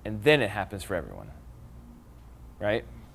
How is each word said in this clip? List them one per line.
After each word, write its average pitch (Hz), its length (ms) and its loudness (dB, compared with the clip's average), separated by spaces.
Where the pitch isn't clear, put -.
and 107 200 -2
then 147 180 10
it 101 80 2
happens 101 320 -2
for 95 140 -2
everyone." 50 340 -6
Right? 104 260 2